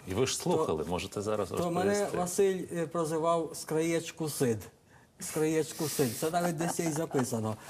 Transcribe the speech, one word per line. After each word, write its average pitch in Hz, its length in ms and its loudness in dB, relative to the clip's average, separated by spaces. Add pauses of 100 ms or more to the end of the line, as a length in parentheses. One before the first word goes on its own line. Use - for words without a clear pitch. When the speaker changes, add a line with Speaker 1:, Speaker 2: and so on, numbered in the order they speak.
Speaker 1:
І 92 60 -4
ви 120 140 2
ж - 100 -2
Speaker 2:
То, - 60 -6
Speaker 1:
слухали, 143 460 2
можете 90 320 -2
зараз 104 280 -2
Speaker 2:
то 175 220 0
мене 180 180 2
Speaker 1:
розповісти. 202 280 0
Speaker 2:
Василь, 180 460 2 (140)
е, 165 100 0
прозивав 165 640 0
з - 100 -10
краєчку 160 680 0
сид. 123 280 2 (600)
З 180 120 -8
краєчку 156 560 0
сид. 127 300 2
Це 160 140 0
навіть 175 260 2
десь 170 220 -2
є 170 60 0
й 165 60 0
записано, 123 640 0 (140)